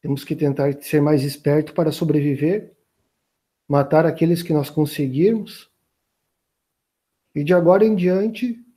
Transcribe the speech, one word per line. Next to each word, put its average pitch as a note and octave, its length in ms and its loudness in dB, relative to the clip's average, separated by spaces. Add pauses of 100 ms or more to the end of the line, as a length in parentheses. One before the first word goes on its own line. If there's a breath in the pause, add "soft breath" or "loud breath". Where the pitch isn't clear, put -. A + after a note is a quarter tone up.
Temos C#3 220 -6
que D#3+ 120 -8
tentar C#3+ 460 -2
ser D3+ 200 0
mais D3 220 2
esperto D3 500 -2
para D#3+ 180 0
sobreviver, D3 800 -2 (920)
matar C#3+ 380 2
aqueles E3 360 0
que E3 120 -4
nós C#3+ 160 -2
conseguirmos, D#3 1000 -2 (1700)
e D3 80 -4
de E3 100 2
agora F3+ 320 4
em A3 100 2
diante G#3 720 -2 (120)